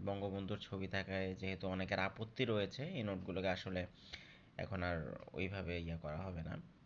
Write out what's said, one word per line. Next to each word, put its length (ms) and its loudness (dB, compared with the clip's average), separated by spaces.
বঙ্গবন্ধুর 540 0
ছবি 300 -2
থাকায় 460 0
যেহেতু 340 0
অনেকের 300 2
আপত্তি 460 0
রয়েছে, 400 4
এই 180 -2
নোটগুলোকে 460 2
আসলে 380 2
এখন 260 0
আর 340 2
ওইভাবে 480 0
ইয়ে 160 0
করা 200 -2
হবে 260 -2
না। 140 -4